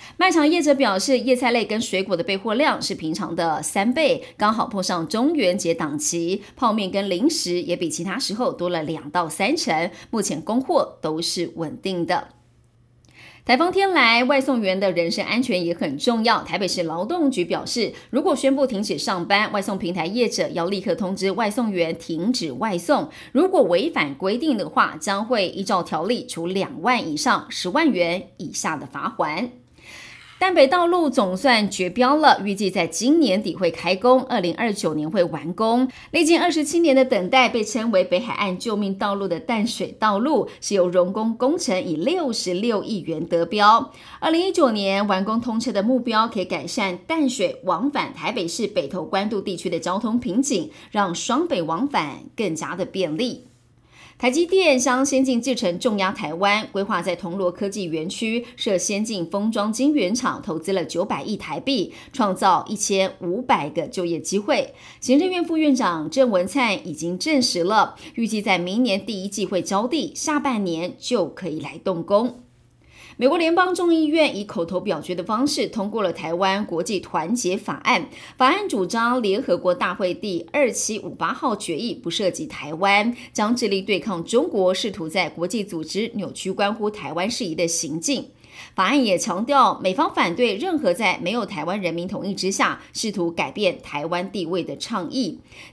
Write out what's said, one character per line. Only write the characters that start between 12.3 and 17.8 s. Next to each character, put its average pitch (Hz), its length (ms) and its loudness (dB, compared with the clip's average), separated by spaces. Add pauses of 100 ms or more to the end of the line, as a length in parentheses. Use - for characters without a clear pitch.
台 240 140 4
风 339 160 2
天 392 180 2
来， 240 340 6
外 269 160 4
送 269 200 0
员 190 180 0
的 196 140 2
人 170 180 0
身 190 140 -4
安 233 180 0
全 185 220 0
也 170 100 0
很 147 240 -4
重 233 240 0
要。 220 220 2
台 165 120 -4
北 180 120 0
市 170 160 -2
劳 165 200 -4
动 311 240 0
局 190 160 0
表 165 220 -2
示， 214 260 -2 (180)